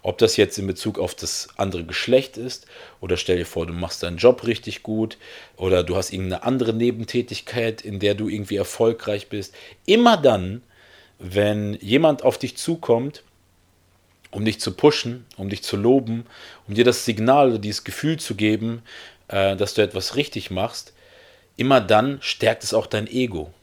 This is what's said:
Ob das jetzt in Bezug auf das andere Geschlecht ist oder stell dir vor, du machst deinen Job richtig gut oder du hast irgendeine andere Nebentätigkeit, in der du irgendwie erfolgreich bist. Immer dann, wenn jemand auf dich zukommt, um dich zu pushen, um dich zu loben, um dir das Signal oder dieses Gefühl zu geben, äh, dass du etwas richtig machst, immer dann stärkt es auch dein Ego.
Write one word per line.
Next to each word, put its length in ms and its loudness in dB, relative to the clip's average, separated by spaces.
Ob 160 -4
das 200 4
jetzt 220 2
in 80 -6
Bezug 320 -6
auf 160 -4
das 400 -8
andere 300 -4
Geschlecht 520 0
ist 300 -12
oder 160 -2
stell 220 0
dir 80 -4
vor, 200 -6
du 80 -8
machst 300 -6
deinen 140 -6
Job 280 6
richtig 380 -6
gut 340 -4
oder 280 2
du 120 -2
hast 160 -2
irgendeine 320 -6
andere 300 0
Nebentätigkeit, 1080 -2
in 180 -8
der 140 4
du 140 -2
irgendwie 300 -4
erfolgreich 720 0
bist. 260 -10
Immer 320 6
dann, 440 2
wenn 560 0
jemand 480 2
auf 140 2
dich 200 -8
zukommt, 680 -2
um 140 -6
dich 160 0
zu 160 -4
pushen, 500 2
um 120 -8
dich 140 -8
zu 140 -4
loben, 480 2
um 80 -8
dir 80 4
das 220 4
Signal 440 4
oder 100 0
dieses 260 -6
Gefühl 320 -4
zu 180 -8
geben, 480 0
äh, 260 2
dass 180 -2
du 80 2
etwas 340 -2
richtig 360 -4
machst, 420 -6
immer 240 2
dann 420 2
stärkt 420 -2
es 100 -6
auch 140 0
dein 200 -4
Ego. 560 -6